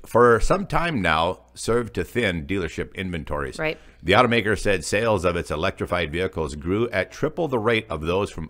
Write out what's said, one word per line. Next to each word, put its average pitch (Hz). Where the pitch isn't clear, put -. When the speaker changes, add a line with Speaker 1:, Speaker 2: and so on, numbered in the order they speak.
Speaker 1:
for 117
some 185
time 160
now 85
served 117
to 92
thin 90
dealership 85
inventories. 78
Speaker 2:
Right. 160
Speaker 1:
The 87
automaker 113
said 95
sales 104
of 87
its 85
electrified 87
vehicles 82
grew 92
at 92
triple 156
the 131
rate 110
of 78
those 92
from 80